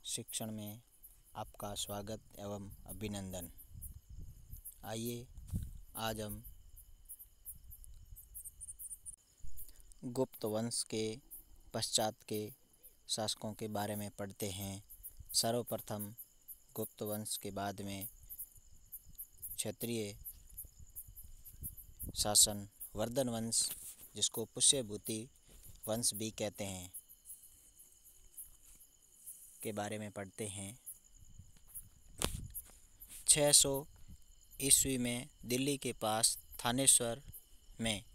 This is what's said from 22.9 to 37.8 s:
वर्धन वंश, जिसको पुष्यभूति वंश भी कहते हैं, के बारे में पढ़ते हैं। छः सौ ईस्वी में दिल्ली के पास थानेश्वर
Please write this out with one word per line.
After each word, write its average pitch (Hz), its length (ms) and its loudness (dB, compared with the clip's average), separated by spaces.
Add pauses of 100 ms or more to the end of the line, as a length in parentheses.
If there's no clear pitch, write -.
वर्धन 120 340 2
वंश, 113 420 2 (440)
जिसको 107 300 2
पुष्यभूति 110 840 4 (580)
वंश 113 260 4
भी 107 180 0
कहते 107 320 -2
हैं, 92 300 -6 (2750)
के 113 80 -2
बारे 104 260 -2
में 107 140 -4
पढ़ते 101 360 -6
हैं। 98 320 -8 (2500)
छः 147 240 10
सौ 139 340 8 (760)
ईस्वी 135 360 8
में 123 320 0 (160)
दिल्ली 135 320 4
के 123 160 0
पास 110 440 4 (280)
थानेश्वर 123 580 8 (580)